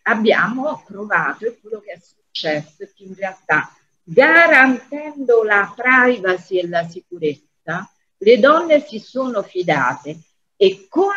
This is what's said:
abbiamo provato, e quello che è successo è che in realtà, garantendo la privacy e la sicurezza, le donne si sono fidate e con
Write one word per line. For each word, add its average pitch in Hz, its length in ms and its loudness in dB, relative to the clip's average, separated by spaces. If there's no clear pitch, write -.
abbiamo 226 840 -2
provato, 190 580 -8
e - 140 -8
quello 214 220 -14
che 208 100 -20
è 175 80 -18
successo - 840 -10
è 185 120 -20
che 196 80 -20
in 190 100 -20
realtà, 185 640 -6
garantendo 277 1400 2
la 202 320 0
privacy 233 840 0
e 175 80 -6
la 170 200 -4
sicurezza, 170 1000 -10
le 220 220 4
donne 302 420 4
si 214 180 -14
sono 247 440 -8
fidate 151 760 -4
e 196 340 0
con 392 280 -2